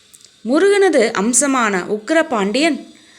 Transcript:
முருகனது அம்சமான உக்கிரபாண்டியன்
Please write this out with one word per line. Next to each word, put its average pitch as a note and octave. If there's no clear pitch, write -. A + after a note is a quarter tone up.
முருகனது D#4+
அம்சமான A3+
உக்கிரபாண்டியன் C4